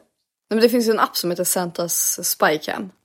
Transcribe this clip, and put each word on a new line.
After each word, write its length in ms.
Nej, 60
men 40
det 80
finns 200
ju 20
en 100
app 160
som 140
heter 140
Santas 840
Spycam. 600